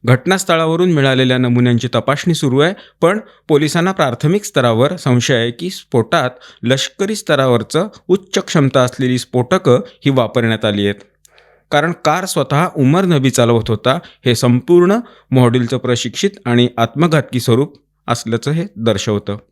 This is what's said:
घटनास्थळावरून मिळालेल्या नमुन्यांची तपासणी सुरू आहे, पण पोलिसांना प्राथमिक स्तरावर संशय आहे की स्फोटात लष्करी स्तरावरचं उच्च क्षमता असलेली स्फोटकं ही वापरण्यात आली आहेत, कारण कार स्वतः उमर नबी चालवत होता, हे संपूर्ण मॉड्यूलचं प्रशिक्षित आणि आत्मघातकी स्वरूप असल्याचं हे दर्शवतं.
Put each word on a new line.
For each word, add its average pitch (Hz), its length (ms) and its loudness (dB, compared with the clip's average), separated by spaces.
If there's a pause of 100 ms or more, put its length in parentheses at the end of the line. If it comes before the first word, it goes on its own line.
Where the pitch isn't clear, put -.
घटनास्थळावरून 165 840 0
मिळालेल्या 131 460 2
नमुन्यांची 123 580 2
तपासणी 143 380 -2
सुरू 135 260 0
आहे, 170 140 2 (280)
पण 190 180 2 (280)
पोलिसांना 160 440 2
प्राथमिक 160 520 0
स्तरावर 123 520 0
संशय 123 400 0
आहे 117 160 -2
की 170 180 -8
स्फोटात 127 600 -2 (340)
लष्करी 135 520 -2
स्तरावरचं 135 720 0 (200)
उच्च 190 320 -2
क्षमता 135 420 0
असलेली 127 360 -2
स्फोटकं 123 640 0 (260)
ही 139 40 4
वापरण्यात 117 560 0
आली 101 180 -2
आहेत, 101 180 -4 (720)
कारण 151 200 0 (140)
कार 165 200 0
स्वतः 151 500 -2
उमर 160 300 2
नबी 139 240 2
चालवत 117 400 0
होता, 123 300 -2 (260)
हे 123 100 2
संपूर्ण 175 640 2 (340)
मॉड्यूलचं 123 460 2
प्रशिक्षित 123 520 -4 (160)
आणि 120 220 2 (100)
आत्मघातकी 139 600 0
स्वरूप 127 340 0 (340)
असल्याचं 117 440 -4
हे 165 140 -2 (100)
दर्शवतं. 104 600 -2 (140)